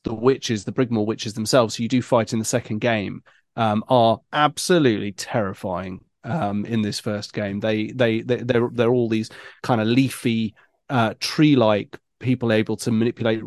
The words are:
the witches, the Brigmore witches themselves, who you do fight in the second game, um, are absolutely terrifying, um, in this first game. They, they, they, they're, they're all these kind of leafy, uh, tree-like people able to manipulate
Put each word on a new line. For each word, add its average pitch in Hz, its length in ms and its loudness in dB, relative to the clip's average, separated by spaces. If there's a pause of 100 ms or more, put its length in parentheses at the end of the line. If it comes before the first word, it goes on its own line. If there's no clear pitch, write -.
the 113 100 -6
witches, 113 520 0
the 113 60 -6
Brigmore 117 340 0
witches 107 280 -4
themselves, 113 420 2
who 123 80 -4
you 110 60 -4
do 127 120 2
fight 113 320 0
in 113 60 -2
the 110 60 -4
second 113 340 -4
game, 104 420 -2 (360)
um, 110 320 0
are 117 300 4 (140)
absolutely 143 760 2
terrifying, 95 880 -6 (240)
um, 104 420 -4
in 110 160 -2
this 104 180 -4
first 104 340 -6
game. 104 260 -6
They, 110 280 -2
they, 113 340 0
they, 123 160 -2
they're, 120 340 0
they're 117 220 2
all 120 160 2
these 110 200 -2 (320)
kind 117 200 0
of 107 60 0
leafy, 120 680 0 (340)
uh, 117 300 0
tree-like 120 800 2 (200)
people 120 320 -2
able 110 260 2
to - 140 -4
manipulate 113 560 0